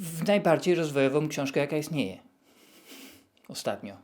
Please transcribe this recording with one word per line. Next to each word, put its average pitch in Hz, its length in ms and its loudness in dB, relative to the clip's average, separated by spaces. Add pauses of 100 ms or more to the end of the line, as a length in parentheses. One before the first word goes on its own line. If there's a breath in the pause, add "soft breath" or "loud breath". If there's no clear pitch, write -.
w 165 280 -4
najbardziej 180 480 4
rozwojową 147 520 2
książkę, 147 320 -2
jaka 143 180 0
istnieje. 135 520 -4 (1200 soft breath)
Ostatnio. 101 540 -6